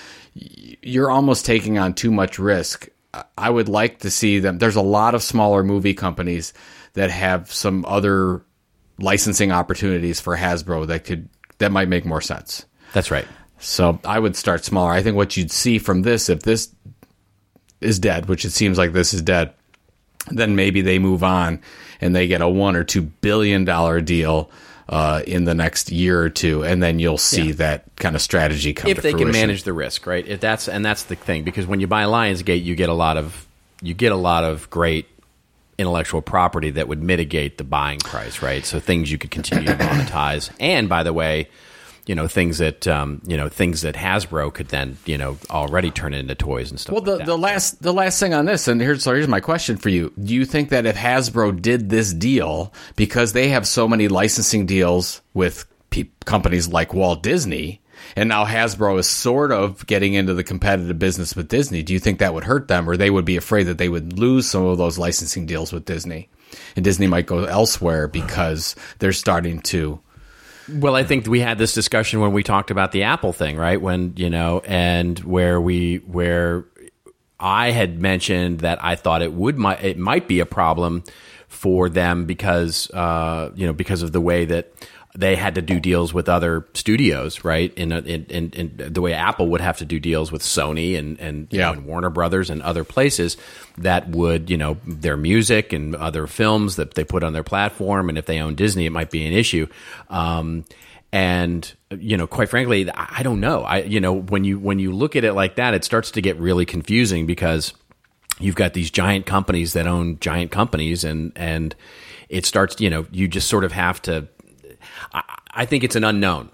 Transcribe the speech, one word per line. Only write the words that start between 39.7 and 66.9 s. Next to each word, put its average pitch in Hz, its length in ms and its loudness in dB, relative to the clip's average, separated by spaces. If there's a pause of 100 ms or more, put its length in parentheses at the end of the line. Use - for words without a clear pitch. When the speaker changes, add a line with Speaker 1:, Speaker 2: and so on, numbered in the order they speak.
Speaker 2:
<coughs> - 20 -2
monetize. 76 760 0 (100)
And 135 280 2
by 85 140 2
the 82 100 0
way, 78 360 0 (580)
you 101 80 -2
know, 80 140 -2
things 85 300 0
that, 80 280 -2
um, 71 400 -2
you 85 100 -2
know, 73 120 -2
things 82 340 0
that 76 140 -4
Hasbro 82 580 -2
could 71 140 -10
then, 67 280 -4 (100)
you 73 120 -2
know, 69 200 -6 (120)
already 80 400 0
turn 76 240 -6
into 67 220 -6
toys 65 340 -4
and 71 80 -12
stuff - 140 -8
Speaker 1:
Well, 208 100 -2
Speaker 2:
like 185 100 -4
Speaker 1:
the, 190 60 0
Speaker 2:
that. 156 80 -6
Speaker 1:
the 165 100 0
last, 196 460 -2
the 175 100 0
last 190 280 2
thing 190 120 2
on 151 120 4
this, 180 240 0
and 117 120 4
here's, 131 220 2
so 127 100 2
here's 147 140 2
my 110 140 2
question 160 360 -2
for 107 120 -2
you. 85 240 2 (100)
Do 101 100 -2
you 127 120 2
think 143 240 0
that 123 180 2
if 110 80 2
Hasbro 113 640 0
did 113 300 2
this 110 220 2
deal, 85 600 0 (220)
because 110 380 2
they 127 160 4
have 123 180 2
so 113 220 2
many 110 180 4
licensing 104 600 2
deals 90 540 2 (140)
with 90 320 0 (240)
pe-, - 160 -2 (180)
companies 87 440 2
like 85 260 0
Walt 87 300 2
Disney, 98 560 -2 (340)
and 107 140 2
now 107 160 2
Hasbro 104 560 0
is 90 80 0
sort 135 420 0
of 98 380 0
getting 101 260 2
into 95 180 2
the 90 120 -2
competitive 90 560 -2
business 90 340 -2
with 82 140 -6
Disney, 113 340 0
do 82 100 -4
you 92 60 2
think 95 220 0
that 92 140 2
would 80 100 -4
hurt 135 240 0
them, 87 200 2
or 87 80 0
they 101 140 4
would 95 140 2
be 90 120 0
afraid 101 280 2
that 85 140 -2
they 90 100 0
would 85 280 -4
lose 127 320 2
some 95 160 2
of 92 140 2
those 85 180 0
licensing 85 480 -4
deals 80 280 -6
with 82 120 -8
Disney, 82 440 -8 (480)
and 90 80 0
Disney 98 240 4